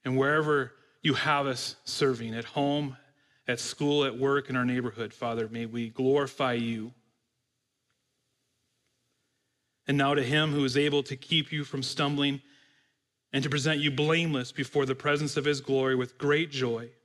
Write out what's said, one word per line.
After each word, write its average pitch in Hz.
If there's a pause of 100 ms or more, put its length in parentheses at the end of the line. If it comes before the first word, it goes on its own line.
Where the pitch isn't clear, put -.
and 131
wherever 143 (300)
you 143
have 143
us -
serving, 117
at 113
home, 143 (520)
at 120
school, 147
at 120
work, 139
in 131
our 123
neighborhood, 120
Father, 117
may 117
we 117
glorify 135
you. 113 (3000)
And 139
now 139
to 143
him 151
who 143
is 127
able 143
to 135
keep 156
you 151
from 135
stumbling 143 (920)
and 139
to 139
present 147
you 147
blameless 151
before 135
the 131
presence 147
of 139
his 147
glory 131
with 127
great 151
joy 117 (160)